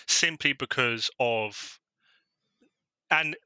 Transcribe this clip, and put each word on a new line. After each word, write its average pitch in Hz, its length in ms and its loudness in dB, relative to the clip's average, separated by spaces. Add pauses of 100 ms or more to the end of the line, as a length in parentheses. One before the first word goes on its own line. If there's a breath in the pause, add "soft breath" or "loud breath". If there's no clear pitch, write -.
simply 160 460 2
because 120 560 -2 (100)
of, 113 580 -2 (1300)
and 156 360 0